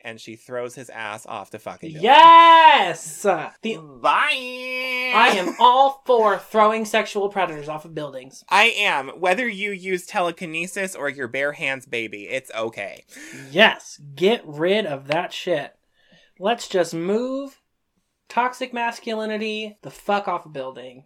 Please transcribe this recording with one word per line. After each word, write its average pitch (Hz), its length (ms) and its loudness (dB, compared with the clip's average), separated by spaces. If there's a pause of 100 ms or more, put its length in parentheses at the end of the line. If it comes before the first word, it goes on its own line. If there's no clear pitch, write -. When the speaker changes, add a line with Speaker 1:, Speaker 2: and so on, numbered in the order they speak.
Speaker 1:
and 113 180 -14
she 110 160 -18
throws 123 400 -12
his 131 140 -18
ass 107 360 -12
off 101 260 -14
the 110 60 -14
fucking 107 360 -14
building. 156 100 -10
Speaker 2:
Yes! 320 1200 8 (400)
The 220 160 -6
Speaker 1:
Bye! 254 1400 -4
Speaker 2:
I 233 220 6
am 185 200 -4
all 254 480 4
for 220 320 2
throwing 220 460 0
sexual 208 460 -4
predators 160 400 -6
off 151 160 -12
of 165 100 -16
buildings. 135 540 -12
Speaker 1:
I 202 160 4 (120)
am. 165 320 -2
Whether 185 380 -2
you 202 240 -8
use 185 340 -6
telekinesis 175 920 -6
or 143 140 -6
your 135 200 -8
bare 139 240 -4
hands, 135 320 -8
baby, 104 420 -10
it's 127 240 -10
okay. 110 540 -10 (440)
Speaker 2:
Yes. 180 520 0 (140)
Get 190 300 0
rid 180 400 -2
of 139 220 -10
that 170 240 -4
shit. - 440 -6 (640)
Let's 220 280 -4
just 170 260 -2
move 247 680 -4 (640)
toxic 247 460 -4
masculinity 220 1080 -8
the 139 100 -18
fuck 202 360 -4
off 175 180 -6
a 160 40 -20
building. 131 560 -14